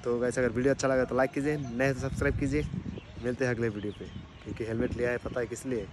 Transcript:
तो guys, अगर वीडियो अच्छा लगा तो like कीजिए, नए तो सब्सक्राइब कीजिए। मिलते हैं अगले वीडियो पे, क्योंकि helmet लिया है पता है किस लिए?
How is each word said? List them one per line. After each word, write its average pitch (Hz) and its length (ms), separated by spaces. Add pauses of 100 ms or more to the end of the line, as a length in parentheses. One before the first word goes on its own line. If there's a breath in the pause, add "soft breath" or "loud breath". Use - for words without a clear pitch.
तो 120 160
guys, 123 200
अगर 123 100
वीडियो 127 240
अच्छा 135 140
लगा 131 180
तो 123 100
like 131 160
कीजिए, 147 260
नए 131 360
तो 127 60
सब्सक्राइब 135 400
कीजिए। 143 240 (600)
मिलते 123 220
हैं 123 80
अगले 117 160
वीडियो 101 240
पे, 95 120 (380)
क्योंकि 107 200
helmet 113 340
लिया 120 120
है 123 80
पता 117 220
है 117 80
किस 113 180
लिए? 117 280